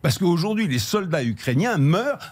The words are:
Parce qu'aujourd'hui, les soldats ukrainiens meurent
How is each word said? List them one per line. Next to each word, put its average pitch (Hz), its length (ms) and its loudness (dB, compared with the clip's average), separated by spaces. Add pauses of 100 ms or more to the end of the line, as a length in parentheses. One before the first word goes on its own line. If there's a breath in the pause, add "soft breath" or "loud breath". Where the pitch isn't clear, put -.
Parce 151 160 0
qu'aujourd'hui, 190 520 0
les 123 100 0
soldats 165 440 -2
ukrainiens 131 540 0
meurent 180 400 2 (140 loud breath)